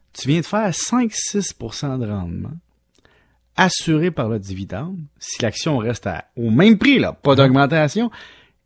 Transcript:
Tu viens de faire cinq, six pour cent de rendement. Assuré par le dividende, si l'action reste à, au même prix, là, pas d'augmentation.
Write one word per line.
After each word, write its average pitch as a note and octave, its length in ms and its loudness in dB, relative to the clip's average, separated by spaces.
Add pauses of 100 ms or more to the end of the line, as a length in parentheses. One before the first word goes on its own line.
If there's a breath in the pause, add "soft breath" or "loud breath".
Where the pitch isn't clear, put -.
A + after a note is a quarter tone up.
(140)
Tu - 160 -6
viens E3 100 2
de D#3+ 60 -2
faire G#3 280 -2
cinq, A#3+ 400 -2
six - 400 -4
pour A2+ 200 -10
cent C3+ 240 -4
de A#2+ 100 -4
rendement. F#2 460 -6 (1040)
Assuré E3+ 520 2
par C3+ 200 -4
le A2+ 100 -2
dividende, G2 580 -10 (220)
si - 220 -10
l'action C#3 360 -2
reste A2+ 300 -4
à, E2 180 -6 (120)
au A#2 120 -2
même F#3+ 280 6
prix, C#4 200 4
là, G2 140 0
pas C#3 240 2
d'augmentation. C#3+ 760 4 (560 loud breath)